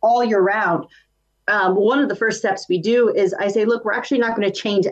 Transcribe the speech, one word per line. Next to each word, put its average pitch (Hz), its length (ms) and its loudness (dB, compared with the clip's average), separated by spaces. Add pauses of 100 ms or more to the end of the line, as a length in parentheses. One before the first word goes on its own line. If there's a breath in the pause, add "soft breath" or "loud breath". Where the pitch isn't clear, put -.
all 240 240 2
year 214 160 2
round, 190 460 0 (640 soft breath)
um, 190 260 2
one 214 240 2
of 262 100 2
the 196 80 -4
first 220 220 -2
steps 190 280 -4
we 180 120 0
do 220 340 2
is 190 220 0
I 202 140 -2
say, 208 180 0
"Look, 233 180 -2
we're 208 80 -2
actually 240 280 -2
not 226 140 -2
gonna 202 160 -2
change 196 420 -2